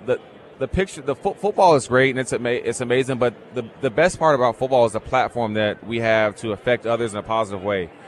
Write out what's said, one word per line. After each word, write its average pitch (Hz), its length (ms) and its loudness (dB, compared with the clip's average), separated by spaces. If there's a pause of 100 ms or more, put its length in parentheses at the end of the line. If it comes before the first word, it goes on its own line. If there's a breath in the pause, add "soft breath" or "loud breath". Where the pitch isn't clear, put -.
the, 123 140 -2 (400)
the 135 80 -4
picture, 180 340 -4
the 131 140 -4
fo-, 196 180 -4
football 196 420 4
is 131 120 0
great 131 240 4
and 127 80 -4
it's 127 120 -4
ama-, 120 140 -4 (180)
it's - 180 -4
amazing, 127 360 0
but 120 160 0 (220)
the, 123 80 -6 (180)
the 131 80 -2
best 156 300 2
part 160 160 4
about 120 220 0
football 127 280 2
is 104 80 -2
the 107 60 -2
platform 117 560 -2
that 104 300 -2
we 113 140 -6
have 110 380 2
to 113 140 -6
affect 117 340 -2
others 117 280 0
in 107 40 -6
a 98 60 -8
positive 101 400 -4
way. 95 260 -2 (180 loud breath)